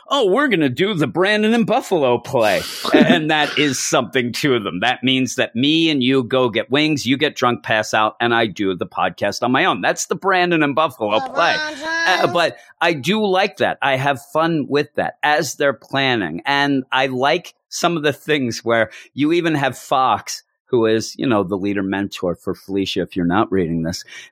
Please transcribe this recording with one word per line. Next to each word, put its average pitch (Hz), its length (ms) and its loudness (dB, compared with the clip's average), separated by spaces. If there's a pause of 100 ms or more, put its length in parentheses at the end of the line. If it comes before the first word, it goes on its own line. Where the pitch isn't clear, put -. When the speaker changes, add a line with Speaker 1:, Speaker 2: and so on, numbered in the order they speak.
Speaker 1:
"Oh, 269 200 2
we're 269 200 2
gonna 165 200 2
do 175 240 0
the 151 140 0
Brandon 214 480 0
and 233 120 2
Buffalo 156 520 2
play." 107 480 0
Speaker 2:
<laughs> - 260 -4
Speaker 1:
And 156 380 4
that 151 260 0
is 143 220 0
something 123 540 0
to 131 260 0
them. 90 220 -4
That 120 240 0
means 131 320 0
that 117 180 -2
me 156 360 2
and 139 120 0
you 131 220 2
go 127 240 2
get 110 200 -2
wings, 151 380 0
you 131 100 2
get 143 200 -2
drunk, 120 260 2
pass 110 320 0
out, 107 260 2
and 120 140 2
I 117 120 4
do 95 280 -2
the 90 120 -6
podcast 92 580 -2
on 120 80 0
my 151 140 2
own. 131 160 -2
That's 170 240 -2
the 196 100 -4
Brandon 175 480 2
and 143 100 -2
Buffalo 120 420 0
Speaker 3:
LeBron 262 180 -2
Speaker 1:
play. 311 220 2 (120)
Speaker 3:
James. 294 140 -10
Speaker 1:
Uh, 330 500 0
but 165 240 0 (240)
I 170 120 2
do 185 320 -2
like 196 340 0
that. 95 240 0
I 135 140 2
have 139 360 -2
fun 156 360 0
with 143 260 -2
that 85 280 -4
as 151 340 0
they're 143 160 0
planning. 113 720 -2
And 139 460 0
I 131 140 2
like 139 480 -2 (140)
some 170 280 -2
of 147 80 -4
the 147 80 2
things 131 520 -4
where 113 260 2 (220)
you 147 200 0
even 170 220 0
have 139 220 0
Fox, 127 680 -2 (220)
who 117 200 2
is, 113 320 0
you - 80 -2
know, 107 160 2
the 95 140 -2
leader 101 260 -2
mentor 98 540 -4
for 95 180 -6
Felicia, 95 480 -4
if - 140 -8
you're 90 100 0
not 98 240 0
reading 82 320 -2
this. 82 220 -8 (280)